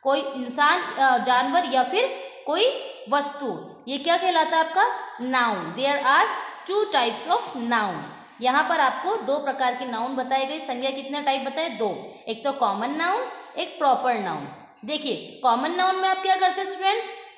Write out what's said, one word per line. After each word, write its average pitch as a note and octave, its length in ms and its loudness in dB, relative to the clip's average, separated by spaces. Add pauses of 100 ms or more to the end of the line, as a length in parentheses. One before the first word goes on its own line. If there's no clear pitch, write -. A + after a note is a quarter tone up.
कोई C4+ 180 2
इंसान, C#4 600 0
अ, C4 360 2
जानवर C4+ 540 2
या B3+ 100 4
फिर G4 400 0 (240)
कोई F4+ 200 2 (440)
वस्तु, C#4 640 -2 (140)
ये C4+ 100 -4
क्या E4 180 2
कहलाता E4 400 2
है D#4+ 120 4
आपका? G4+ 520 0
Noun। A#3 600 0
There C#4 240 2
are D4+ 220 6 (440)
two G4+ 240 0
types C#4 440 2
of A#3+ 320 -4
noun। G#3 240 2 (460)
यहाँ C4+ 280 2
पर E4 120 2
आपको C#4+ 360 2
दो C4+ 200 0
प्रकार C4 380 0
के C4 100 -6
noun B3 320 -4
बताए C4 300 0
गए। D4+ 120 -6
संज्ञा C4+ 320 -4
कितने C#4 320 -6
type C#4 200 0
बताए? D#4+ 260 -2
दो, G3+ 460 -4 (140)
एक A3+ 160 -6
तो C4+ 80 0
common A3+ 380 0
noun, F4+ 340 0 (340)
एक - 200 -6
proper B3+ 360 4
noun। E3 340 -4 (360)
देखिए C#4+ 580 -6
common B3+ 280 2
noun F#4 260 2
में F#4+ 120 0
आप F#4+ 140 0
क्या F#4+ 140 4
करते F#4 240 2
हैं F#4+ 80 -4
students? G4 420 -2 (280)